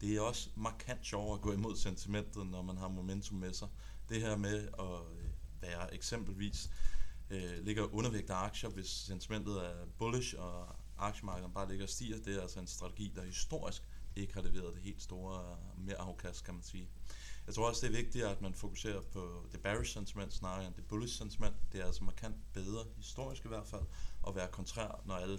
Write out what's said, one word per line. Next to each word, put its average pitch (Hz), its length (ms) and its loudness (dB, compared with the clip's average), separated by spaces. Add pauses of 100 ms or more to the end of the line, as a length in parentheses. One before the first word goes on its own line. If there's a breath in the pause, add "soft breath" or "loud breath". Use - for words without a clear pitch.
Det 104 140 2
er 107 60 2
også 120 340 0
markant 110 500 -4
sjovere 104 300 0
at 98 60 -4
gå 107 100 2
imod 101 240 0
sentimentet, 101 720 2
når 92 140 -2
man 92 160 -2
har 92 100 -2
momentum 95 500 -2
med 90 160 -2
sig. - 140 -4 (420 loud breath)
Det 113 120 2
her 107 160 2
med 104 300 0 (120)
at, 85 400 -4
øh, 85 100 -2 (320)
være 87 320 -4
eksempelvis, 101 760 -2 (600 loud breath)
øh, 90 360 -2
ligger 104 280 2
undervægt 110 360 2
af 92 60 0
aktier, 101 340 0
hvis 95 180 -6
sentimentet 98 800 -2
er 87 200 -6 (120)
bullish, 117 400 0
og 90 380 -6 (220)
aktiemarkedet 92 560 -2
bare 98 160 0
ligger 95 160 0
og - 40 -4
stiger, 113 320 -2
det 98 160 0
er 92 40 0
altså 90 180 -6
en 90 80 -6
strategi, 92 480 -4
der 92 80 -4
historisk - 600 0 (320 loud breath)
ikke 101 180 -2
har 95 80 -2
leveret 90 320 8
det 90 80 -6
helt 98 200 -4
store, 92 500 -4
øh, 92 340 -8
merafkast, 92 580 -4
kan 90 100 -6
man 87 100 -6
sige. 90 260 -6 (580 loud breath)
Jeg 101 80 -4
tror 110 120 4
også, 117 200 2
det 110 100 6
er 120 60 6
vigtigere, 113 280 4
at 98 100 0
man 95 120 0
fokuserer 95 480 -2
på 87 500 -6
det - 100 -8
bearish 113 320 0
sentiment 98 400 -2
snarere 95 340 -2
end 87 80 -6
det - 100 -8
bullish 117 320 -2
sentiment. 107 380 6 (160)
Det 95 100 -2
er 90 40 0
altså 90 180 4
markant 107 320 4 (180)
bedre, 104 320 -2 (120)
historisk 131 480 -6
i - 20 -6
hvert 107 200 -6
fald, 104 160 -4 (440 loud breath)
at 95 80 0
være 92 120 2
kontrær, - 580 -4
når 98 100 -2
alle 95 240 0